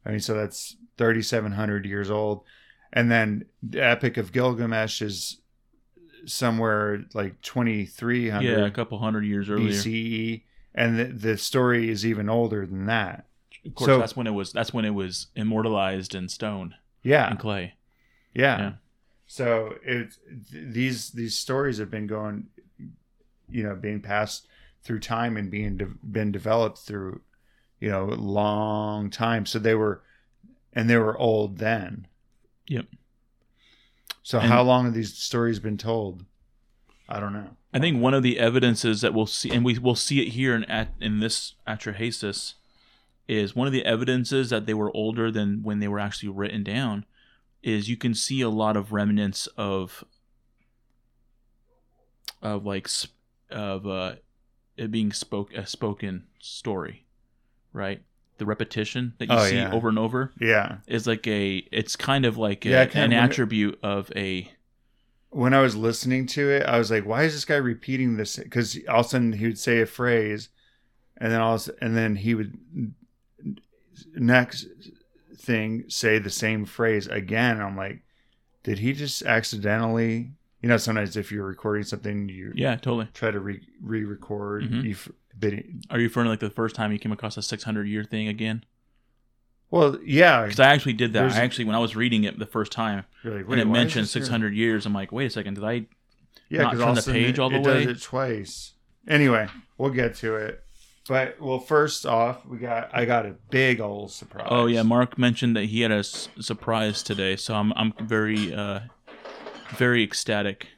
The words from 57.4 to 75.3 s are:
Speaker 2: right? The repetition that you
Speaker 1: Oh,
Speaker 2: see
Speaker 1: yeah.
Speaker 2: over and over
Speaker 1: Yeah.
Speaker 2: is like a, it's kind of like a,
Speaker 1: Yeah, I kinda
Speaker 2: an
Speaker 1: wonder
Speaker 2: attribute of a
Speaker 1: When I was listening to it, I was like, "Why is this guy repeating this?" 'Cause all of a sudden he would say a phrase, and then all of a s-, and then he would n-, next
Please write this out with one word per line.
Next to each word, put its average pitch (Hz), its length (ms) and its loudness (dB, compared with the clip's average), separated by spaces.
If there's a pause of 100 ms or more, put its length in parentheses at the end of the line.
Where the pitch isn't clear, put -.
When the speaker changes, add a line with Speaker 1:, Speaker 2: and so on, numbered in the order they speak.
Speaker 2:
right? 98 300 -8 (360)
The 107 80 -4
repetition 113 720 -4
that 120 100 -8
you 123 60 4
Speaker 1:
Oh, 110 100 6
Speaker 2:
see 95 120 4
Speaker 1:
yeah. 95 160 0
Speaker 2:
over 117 160 0
and 110 100 2
over 123 420 -2
Speaker 1:
Yeah. 107 460 2
Speaker 2:
is 117 200 -2
like 113 200 -2
a, 101 300 -2 (140)
it's - 260 -4
kind 139 280 0
of 110 140 0
like 104 260 -2
a, 110 60 0
Speaker 1:
Yeah, 131 120 6
I 131 40 6
kinda 113 180 0
Speaker 2:
an 113 80 4
Speaker 1:
wonder 117 200 6
Speaker 2:
attribute 107 500 2
of 101 340 -2
a 92 340 -4 (800)
Speaker 1:
When 127 260 2
I 135 60 8
was 120 160 4
listening 123 520 0
to 143 220 0
it, 143 140 4
I 131 140 2
was 107 120 2
like, 107 160 2
"Why 117 160 0
is 156 120 2
this 143 100 -6
guy 156 120 0
repeating 127 600 0
this?" 107 240 -6 (100)
'Cause 117 260 -2 (120)
all 113 120 6
of 120 60 2
a - 40 -12
sudden 120 240 2
he 104 120 -2
would 110 140 -2
say 117 200 2
a 107 60 4
phrase, 107 640 0 (720)
and 113 120 -2
then 113 100 4
all 113 140 4
of 107 60 0
a - 100 -10
s-, - 100 -14
and 113 160 0
then 110 200 2
he 110 180 0
would 107 240 -4 (160)
n-, 120 200 -6 (1200)
next 123 500 4 (720)